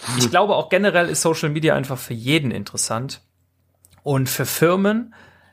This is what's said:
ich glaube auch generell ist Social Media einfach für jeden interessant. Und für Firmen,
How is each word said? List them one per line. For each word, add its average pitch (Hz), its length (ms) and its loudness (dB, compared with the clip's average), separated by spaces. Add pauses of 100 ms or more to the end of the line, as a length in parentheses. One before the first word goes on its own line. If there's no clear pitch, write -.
(180)
ich 123 100 4
glaube 180 280 2
auch 156 120 -2
generell 180 400 2
ist 156 140 -2
Social 160 260 0
Media 151 260 0
einfach 139 220 -4
für - 160 -12
jeden 127 380 0
interessant. 113 720 -6 (800)
Und 135 260 0
für - 180 -4
Firmen, 196 680 2 (380)